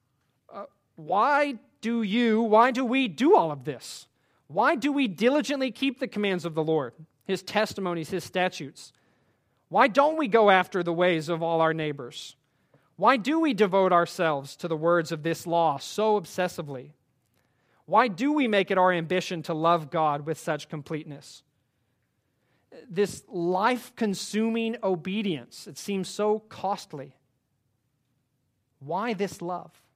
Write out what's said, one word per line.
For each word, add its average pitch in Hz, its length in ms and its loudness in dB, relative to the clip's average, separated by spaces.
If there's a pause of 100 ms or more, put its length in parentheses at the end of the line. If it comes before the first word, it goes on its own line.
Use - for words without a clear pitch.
(480)
Uh, 208 180 -16 (300)
why 233 640 2 (220)
do 233 220 -2
you, 220 380 2
why 226 300 6
do 262 140 -2
we 254 240 0
do 269 280 4
all 165 140 4
of 139 140 -10
this? - 420 -12 (400)
Why 233 300 2
do 269 160 -2
we 277 160 0
diligently 262 640 0
keep 269 280 -4
the 262 100 -6
commands 196 360 -2
of 165 100 -6
the 156 100 -2
Lord, 151 300 -2 (300)
his 190 180 -4
testimonies, 185 680 -4
his 180 140 -6
statutes? 180 680 -6 (760)
Why 220 200 4
don't 285 280 2
we 302 120 -2
go 208 220 6
after 185 320 2
the 170 100 -2
ways 165 360 0
of 165 140 -4
all 165 180 0
our 160 140 2
neighbors? 147 640 -8 (600)
Why 233 200 4
do 262 240 0
we 302 140 2
devote 185 380 4
ourselves 165 640 0
to 175 120 -8
the 160 80 -2
words 165 360 2
of 151 100 -8
this 160 240 -4
law 165 320 0
so 214 420 0
obsessively? 151 720 -8 (920)
Why 214 220 4
do 220 240 0
we 294 140 2
make 208 240 2
it 190 80 2
our 185 140 6
ambition 170 500 -2
to 170 120 -6
love 160 360 2
God 151 340 0
with 151 140 -6
such 156 300 -6
completeness? 151 720 -12 (1500)
This 196 400 -4
life-consuming 220 1500 -2
obedience, 190 840 -4
it 147 100 -18
seems 196 320 -6
so 214 300 0
costly. 185 800 -8 (1600)
Why 180 340 -6
this 196 300 -6
love? 170 300 -8 (240)